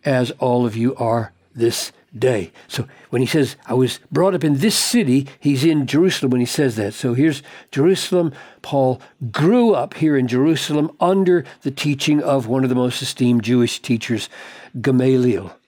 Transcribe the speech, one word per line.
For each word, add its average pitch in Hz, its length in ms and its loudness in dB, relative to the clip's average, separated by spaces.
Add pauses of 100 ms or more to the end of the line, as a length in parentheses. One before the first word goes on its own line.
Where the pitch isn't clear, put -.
as 127 360 0
all 123 260 0
of 110 100 -4
you 120 200 0
are 117 360 -2 (220)
this 117 380 -2 (260)
day. 110 340 -2 (160)
So - 200 -6 (220)
when 123 120 -2
he 123 60 0
says, 147 280 0 (100)
"I - 80 -6
was 127 260 0 (120)
brought 180 240 2
up 147 80 -2
in 143 160 2
this 202 160 0
city," 139 520 0 (120)
he's 139 240 0
in 151 240 2
Jerusalem 151 440 0
when 123 100 2
he 120 40 0
says 131 300 -2
that. 107 180 -4
So 120 200 -4
here's 143 280 0 (300)
Jerusalem. 170 640 0 (280)
Paul 131 400 -2 (300)
grew 214 420 2
up 135 220 -2
here 156 200 2
in 127 120 2
Jerusalem 147 720 0
under 180 440 2 (200)
the 135 80 -4
teaching 147 500 -2
of 135 260 0
one 131 160 0
of 127 60 0
the 123 60 0
most 123 260 -2
esteemed 120 420 0
Jewish 120 380 0
teachers, 113 480 -4 (500)
Gamaliel. 127 760 2 (120)